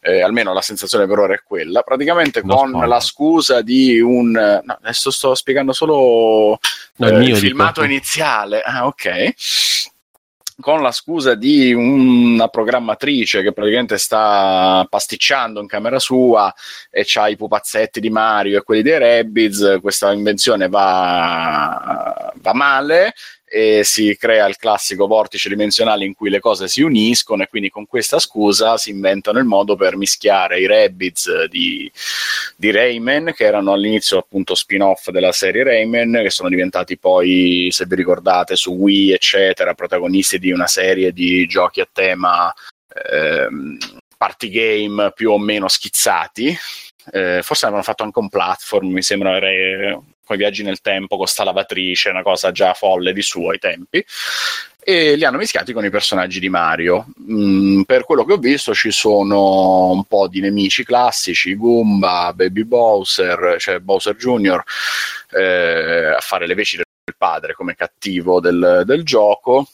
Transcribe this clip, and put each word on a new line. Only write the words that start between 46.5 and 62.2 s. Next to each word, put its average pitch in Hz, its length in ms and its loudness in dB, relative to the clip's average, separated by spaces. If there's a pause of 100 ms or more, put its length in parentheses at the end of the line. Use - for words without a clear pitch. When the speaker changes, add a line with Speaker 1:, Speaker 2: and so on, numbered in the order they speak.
Speaker 1:
Eh, 90 300 -2
forse - 240 -4
avevano 104 180 -4
fatto 113 180 -6
anche 110 160 -4
un 107 120 -4
platform, 95 600 -2
mi 92 120 -2
sembra, 98 360 -2
re-, 95 640 -2 (240)
coi 104 140 -6
viaggi 101 240 -2
nel 95 180 -8
tempo, 98 380 -4
con 92 80 -2
sta - 180 -2
lavatrice, 92 640 -2
una 92 140 -4
cosa 95 280 0
già 92 220 0
folle 92 400 0
di 98 80 -4
suo 87 300 -4
ai - 80 -2
tempi, 90 440 -4 (800)
e 165 340 2
li 156 100 0
hanno 131 100 0
mischiati 180 380 -6
con 110 100 -4
i 101 60 -2
personaggi 92 500 -2
di 92 80 -4
Mario. 87 600 0 (220)
Mm, 98 520 2
per 127 220 2
quello 131 200 2
che 165 80 2
ho 202 60 2
visto 139 340 0
ci 107 180 0
sono 98 1000 2
un 92 140 0
po' 98 220 0
di 95 140 -6
nemici 101 420 0
classici: 117 720 0
Goomba, 101 800 2